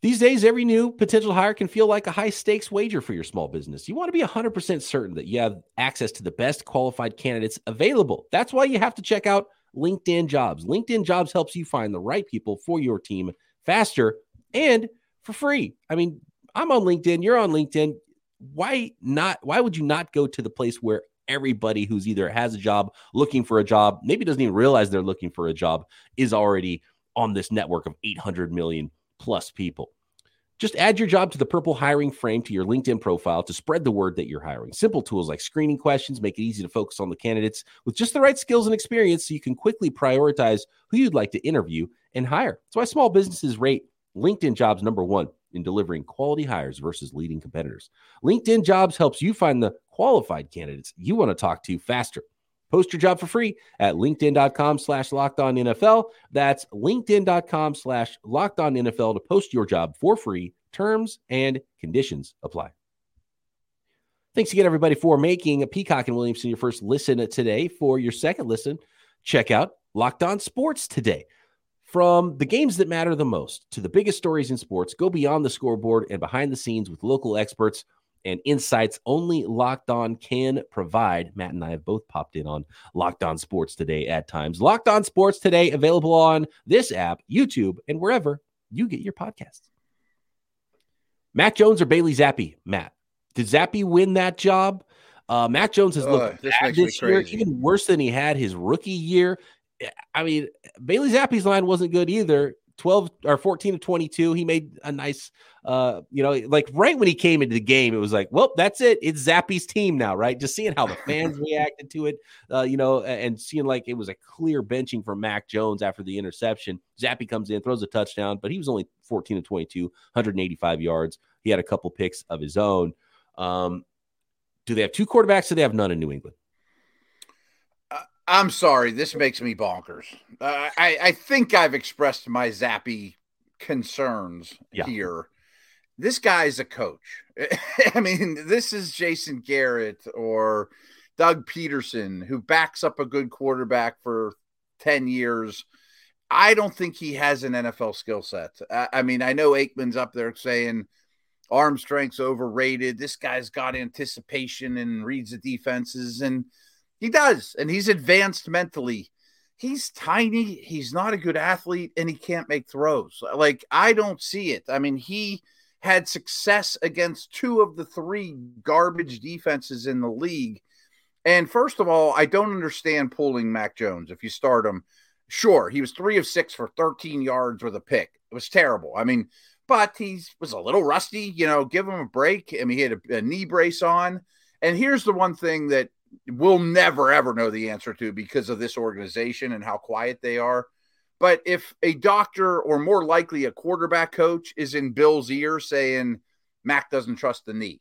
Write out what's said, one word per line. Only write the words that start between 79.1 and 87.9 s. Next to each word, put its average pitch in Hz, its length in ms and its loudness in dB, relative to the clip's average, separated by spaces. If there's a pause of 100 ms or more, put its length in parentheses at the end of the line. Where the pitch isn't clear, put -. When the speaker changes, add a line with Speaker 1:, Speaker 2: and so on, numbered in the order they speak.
Speaker 1:
Locked 123 440 -2
On 117 260 -2
can 131 540 -2
provide. 90 640 -2
Matt 90 180 -8
and 87 120 -8
I 82 60 -8
have 80 120 -10
both 107 240 -6
popped - 280 -10
in 76 100 -8
on 76 200 -8 (280)
Locked 87 300 -2
On 82 140 -2
Sports - 380 -6
Today 78 320 -4
at 78 200 -4
times. 82 340 -6
Locked 214 260 4
On 214 160 4
Sports 196 360 2
Today, 175 320 6
available 156 420 4
on 160 320 6 (200)
this 240 260 4
app, 87 280 -2 (100)
YouTube, 131 480 2 (100)
and 156 120 -4